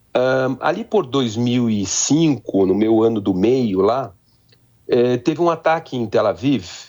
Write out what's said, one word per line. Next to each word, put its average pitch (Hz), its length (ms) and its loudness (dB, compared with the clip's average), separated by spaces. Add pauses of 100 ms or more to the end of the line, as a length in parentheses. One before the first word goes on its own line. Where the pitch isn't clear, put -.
(120)
Ahn, 131 480 0
ali 180 240 -4
por 202 220 -2
dois 120 320 -2
mil 120 320 0
e 104 160 -2
cinco, 135 800 0
no 95 80 2
meu 110 300 2
ano 113 180 0
do 98 100 -2
meio 107 500 0
lá, 113 300 0 (760)
é, 123 300 2
teve 151 220 -4
um 170 120 2
ataque 160 440 -2
em 117 120 -4
Tel 107 180 0
Aviv, 107 400 0 (240)